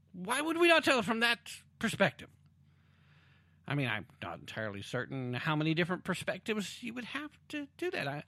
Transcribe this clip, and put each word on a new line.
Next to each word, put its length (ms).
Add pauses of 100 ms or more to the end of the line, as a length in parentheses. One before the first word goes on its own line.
(140)
Why 260
would 160
we 120
not 140
tell 160
it 60
from 160
that 200 (380)
perspective? 520 (1400)
I 40
mean, 120
I'm 200 (160)
not 160
entirely 420
certain 540
how 200
many 200
different 280
perspectives 800
you 120
would 100
have 260 (200)
to 260
do 140
that. 180
I, 200